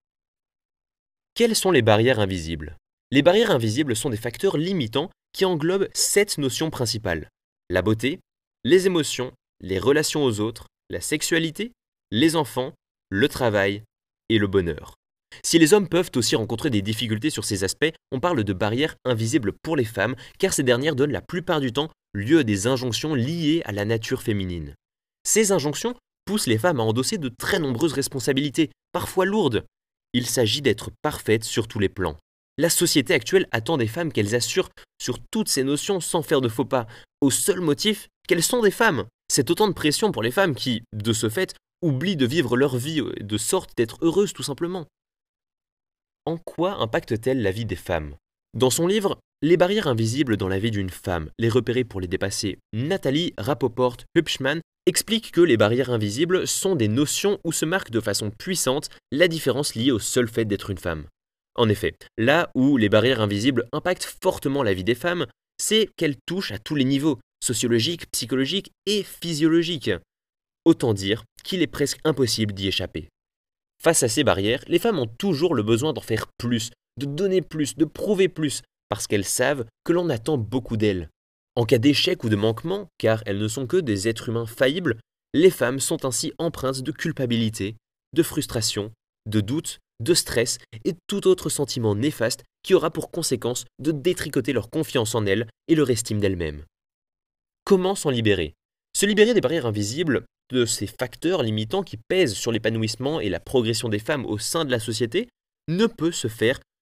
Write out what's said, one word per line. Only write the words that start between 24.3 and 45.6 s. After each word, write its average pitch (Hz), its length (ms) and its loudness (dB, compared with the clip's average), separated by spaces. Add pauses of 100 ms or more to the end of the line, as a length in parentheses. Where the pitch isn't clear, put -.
Ces 208 280 4
injonctions 170 440 0 (300)
poussent 208 220 -2
les 110 100 2
femmes 156 220 2
à 110 40 0
endosser 113 340 0
de 139 120 -6
très 185 300 -2
nombreuses 139 340 0
responsabilités, 139 760 -2 (220)
parfois - 340 -2
lourdes. 175 380 0 (500)
Il 120 140 0
s'agit 120 340 0
d'être 117 300 -2 (100)
parfaites 117 440 0
sur 113 220 -2
tous 113 120 -6
les 95 100 2
plans. 80 280 -6 (400)
La 165 120 2
société - 440 2
actuelle 175 380 2
attend 120 260 0
des 117 100 0
femmes 160 240 -4
qu'elles 107 240 0
assurent 123 340 -2 (320)
sur - 180 -6 (120)
toutes 220 160 0
ces - 160 0
notions 147 380 -2
sans 170 200 -2
faire 143 200 2
de 123 80 2
faux 120 160 -2
pas, 120 200 -2 (360)
au 139 100 4
seul 185 300 0
motif 175 480 -2 (180)
qu'elles 175 160 2
sont 247 180 0
des 202 100 4
femmes. 165 340 2 (240)
C'est 139 200 2
autant 202 200 4
de 165 40 0
pression 151 380 0
pour 107 100 -4
les 113 100 0
femmes 185 220 2
qui, 117 300 -4 (100)
de 107 200 -2
ce 110 160 0
fait, 185 260 -4 (260)
oublient 160 360 0
de 131 80 4
vivre 123 320 2
leur 131 180 2
vie, 143 260 -2
de 104 360 -4
sorte - 400 -2
d'être 117 240 0
heureuses 165 320 2
tout 131 100 -10
simplement. 170 420 -6 (1400)